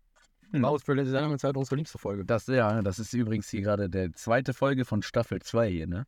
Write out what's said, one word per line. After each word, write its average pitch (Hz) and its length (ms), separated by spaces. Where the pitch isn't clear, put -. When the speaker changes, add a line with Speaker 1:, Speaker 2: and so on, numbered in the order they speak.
Speaker 1:
hm. 139 100
Speaker 2:
War 131 100
aus 143 100
für 143 120
die 135 80
lange 135 360
Zeit 139 180
unsere 135 200
liebste 156 200
Folge. 101 300
Speaker 1:
Das, 113 220
ja, 113 340
das 95 160
ist 107 160
übrigens 110 340
hier 107 140
gerade 101 260
der 90 240
zweite 127 400
Folge 135 320
von 107 160
Staffel 107 400
zwei 117 300
hier, 82 160
ne? 90 220